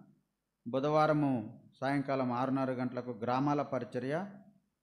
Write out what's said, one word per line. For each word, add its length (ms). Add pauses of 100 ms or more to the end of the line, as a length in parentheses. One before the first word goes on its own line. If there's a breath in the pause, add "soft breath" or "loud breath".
(680)
బుధవారము 680 (480)
సాయంకాలం 520
ఆరున్నర 400
గంటలకు 380
గ్రామాల 520
పరిచర్య. 640 (560)